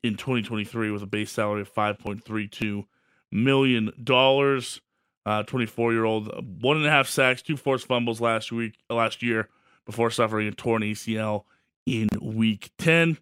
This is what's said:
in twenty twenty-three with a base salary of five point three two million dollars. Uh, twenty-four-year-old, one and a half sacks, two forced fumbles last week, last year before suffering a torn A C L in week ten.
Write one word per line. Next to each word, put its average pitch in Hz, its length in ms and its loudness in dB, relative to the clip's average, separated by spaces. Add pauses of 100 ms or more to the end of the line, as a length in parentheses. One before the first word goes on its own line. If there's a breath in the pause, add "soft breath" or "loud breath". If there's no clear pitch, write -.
in 110 140 -2
twenty 123 260 -2
twenty-three 110 480 -4
with 104 120 -6
a 101 40 -10
base 107 260 -4
salary 104 280 0
of 98 80 -8
five 104 300 0
point 104 240 -10
three 107 240 -6
two 104 400 -6 (460)
million 127 600 2 (100)
dollars. 135 800 4 (460)
Uh, 107 160 0
twenty-four-year-old, 110 1200 -2
one 139 140 4
and 156 100 0
a 151 40 2
half 139 180 4
sacks, 127 340 2
two 151 140 -4
forced 131 300 -2
fumbles 120 340 0
last 113 320 0
week, 117 220 -4 (140)
last 113 340 0
year 113 260 0 (380 soft breath)
before 117 240 0
suffering 107 380 0
a 104 40 -6
torn 113 300 0
A 107 120 -4
C 110 220 -4
L 107 300 -4 (400)
in 110 220 0 (120)
week 110 580 -2
ten. 165 440 2